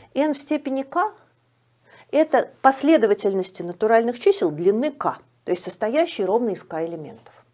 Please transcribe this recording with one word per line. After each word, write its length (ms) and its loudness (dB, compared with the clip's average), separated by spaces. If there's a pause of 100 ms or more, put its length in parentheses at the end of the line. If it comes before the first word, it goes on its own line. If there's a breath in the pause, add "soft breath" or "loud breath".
(140)
N 200 0
в 40 -8
степени 440 -4
k — 320 -4 (960 soft breath)
это 400 2 (120)
последовательности 1000 2
натуральных 560 0
чисел 320 2
длины 400 0
k, 280 -4 (260)
то 80 -2
есть 100 -4
состоящие 640 -2
ровно 240 0
из 140 -8
k 200 -6
элементов. 500 -12 (200)